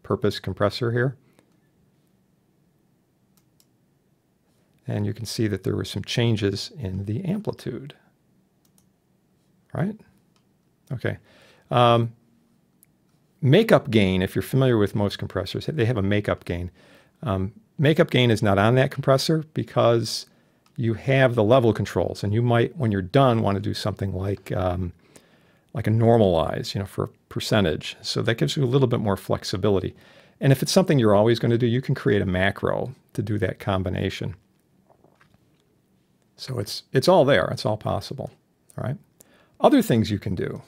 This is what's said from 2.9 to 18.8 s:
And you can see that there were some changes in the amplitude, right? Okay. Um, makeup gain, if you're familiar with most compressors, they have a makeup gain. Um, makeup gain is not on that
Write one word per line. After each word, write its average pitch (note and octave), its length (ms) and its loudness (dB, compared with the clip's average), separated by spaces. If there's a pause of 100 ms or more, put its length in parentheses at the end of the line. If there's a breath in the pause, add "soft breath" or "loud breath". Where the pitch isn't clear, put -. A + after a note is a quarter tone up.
And G#2+ 200 -2
you G#2 80 -4
can A2 100 -12
see A2 220 -4
that G2 160 -4
there G2+ 140 -2
were G2 80 -4
some G2+ 180 -8
changes G#2+ 760 -2
in G2 280 -8
the G#2+ 200 -6
amplitude, - 720 -8 (1800)
right? G#3 240 -4 (960)
Okay. G#2+ 260 -6 (520 soft breath)
Um, A#2 420 4 (1300)
makeup D#3 520 4
gain, F#2 300 4
if E2+ 120 -2
you're - 80 -2
familiar C3 340 2
with G#2 200 0
most G2+ 240 -2
compressors, - 460 -6
they C3+ 180 -2
have A#2+ 120 0
a F#2+ 60 -2
makeup G2+ 420 -2
gain. F2 280 -8 (500 soft breath)
Um, G2 300 -4 (260)
makeup D#3 320 2
gain B2 220 4
is G#2 100 2
not G2 160 4
on A2+ 160 4
that C3 160 2